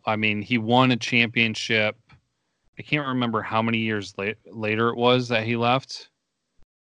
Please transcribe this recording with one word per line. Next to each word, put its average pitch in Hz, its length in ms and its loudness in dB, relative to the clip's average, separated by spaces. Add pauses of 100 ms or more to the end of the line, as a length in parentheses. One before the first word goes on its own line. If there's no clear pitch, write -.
I 110 120 0
mean, 107 240 0
he 120 160 -2
won 123 340 4
a 120 60 2
championship. 113 1000 0 (840)
I - 60 -12
can't 147 240 -4
remember 120 340 -2
how 110 200 -2
many 113 180 0
years 107 380 -4
la-, 101 160 -4 (180)
later 110 380 0
it 117 80 -2
was 123 320 2
that 110 160 0
he 117 100 -2
left. 120 540 -2 (880)